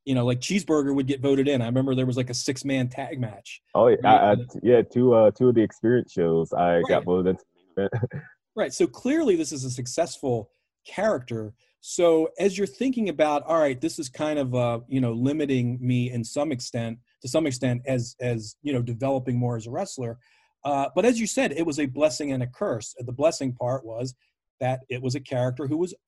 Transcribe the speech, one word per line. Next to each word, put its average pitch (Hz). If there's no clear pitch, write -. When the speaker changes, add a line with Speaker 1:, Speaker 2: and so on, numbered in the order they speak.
Speaker 1:
you 135
know, 123
like, 123
Cheeseburger 151
would 139
get 135
voted 135
in. 139
I 113
remember 131
there 127
was, 123
like, 123
a 123
six-man 131
tag 139
match. -
Speaker 2:
Oh, 117
yeah. 113
Speaker 1:
Right? -
Speaker 2:
I, 104
I, -
Speaker 1:
And 120
Speaker 2:
yeah, 117
two, 123
uh, 107
two 127
of 120
the 113
Experience 113
shows, 82
I 87
got 85
Speaker 1:
Right. -
Speaker 2:
voted 90
into 90
the 95
event. 98
<laughs> -
Speaker 1:
Right. 170
So 175
clearly 269
this 160
is 131
a 131
successful 127
character. 123
So 165
as 185
you're 196
thinking 233
about, 147
"All 160
right, 139
this 160
is 143
kind 151
of, 127
uh, 120
you 135
know, 120
limiting 131
me 123
in 120
some 147
extent, 117
to 131
some 160
extent 127
as, 131
as, 117
you 143
know, 123
developing 127
more 120
as 110
a 120
wrestler." 127
Uh, 139
but 185
as 233
you 220
said, 165
it 165
was 147
a 151
blessing 143
and 131
a 120
curse. 131
The 120
blessing 139
part 123
was 120
that 127
it 123
was 127
a 147
character 127
who 147
was 175